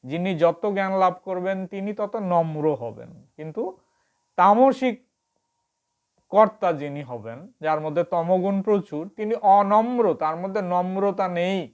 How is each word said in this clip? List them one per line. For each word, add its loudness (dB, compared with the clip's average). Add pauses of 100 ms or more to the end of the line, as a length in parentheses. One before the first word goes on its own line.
যিনি -4 (120)
যত 2 (140)
জ্ঞান -2 (100)
লাভ 2 (140)
করবেন -4 (140)
তিনি -6 (100)
তত -4 (180)
নম্র 0 (180)
হবেন, -12 (260)
কিন্তু -8 (760)
তামসিক 4 (1400)
কর্তা 4 (100)
যিনি -8
হবেন, -10 (260)
যার 0
মধ্যে -2 (120)
তমগুণ 0 (100)
প্রচুর, -2 (140)
তিনি -4 (240)
অনম্র, 2 (180)
তার -2
মধ্যে -4 (120)
নম্রতা 0 (120)
নেই 0 (160)